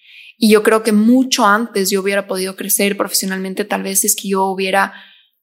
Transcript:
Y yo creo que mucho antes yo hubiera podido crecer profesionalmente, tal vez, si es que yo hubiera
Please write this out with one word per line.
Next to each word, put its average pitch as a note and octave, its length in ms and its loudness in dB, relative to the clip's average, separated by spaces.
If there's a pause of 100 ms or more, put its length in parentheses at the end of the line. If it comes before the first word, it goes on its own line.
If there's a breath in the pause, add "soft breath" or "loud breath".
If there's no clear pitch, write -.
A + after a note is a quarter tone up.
(400 loud breath)
Y A3 120 4
yo G#3 100 6
creo A3 220 2
que A3+ 80 -2
mucho B3 540 2
antes G3+ 440 0
yo G3 100 0
hubiera G3 280 -4
podido F#3+ 280 -6
crecer G3+ 400 -2
profesionalmente, F#3+ 680 -4
tal G3 160 -4
vez, F#3+ 200 -4
si - 60 -2
es - 80 0
que G3 140 -10
yo F#3+ 160 0
hubiera F#3+ 480 -2 (480 loud breath)